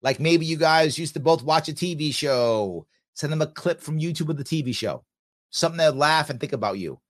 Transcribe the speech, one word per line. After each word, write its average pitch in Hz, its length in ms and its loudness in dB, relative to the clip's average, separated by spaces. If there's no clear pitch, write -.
Like, 131 180 0
maybe 165 260 4
you 160 100 -2
guys 160 420 4
used 160 160 -6
to 156 60 -4
both 156 220 2
watch 156 260 2
a 160 40 -6
T 180 240 -4
V 147 160 -2
show. 113 760 0
Send 147 180 -4
them 156 100 0
a 151 60 0
clip 165 320 -4
from 156 180 -4
YouTube 160 300 -2
of 156 80 -2
the 139 80 -8
T 160 180 -2
V 123 100 -4
show. - 320 -6
Something 165 280 -2
they'll 156 160 4
laugh 151 360 2
and 127 80 -6
think - 140 -6
about 104 260 -4
you. 76 320 -10